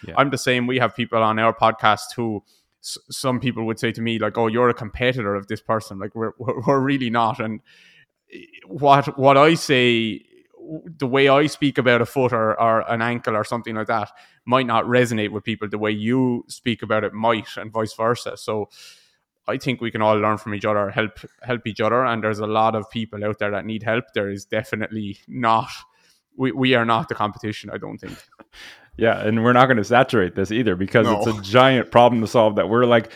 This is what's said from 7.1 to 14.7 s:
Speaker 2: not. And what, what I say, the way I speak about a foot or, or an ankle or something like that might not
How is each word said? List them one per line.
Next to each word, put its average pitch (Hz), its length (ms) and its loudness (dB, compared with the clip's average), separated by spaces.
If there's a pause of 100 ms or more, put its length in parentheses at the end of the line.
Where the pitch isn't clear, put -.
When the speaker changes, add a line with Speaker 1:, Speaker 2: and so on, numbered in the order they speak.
Speaker 2:
not. 113 300 0
And 110 200 -8 (1080)
what, 139 520 4
what 135 180 6
I 165 180 6
say, 123 680 0 (760)
the 139 80 -2
way 135 220 4
I 139 180 6
speak 143 320 -2
about 120 220 4
a 113 60 0
foot 127 260 0
or, 110 280 0
or 113 300 2
an 117 120 -2
ankle 117 340 -4
or 107 80 -2
something 117 300 -6
like 110 140 -6
that 110 220 -4 (340)
might 127 220 0
not 113 180 0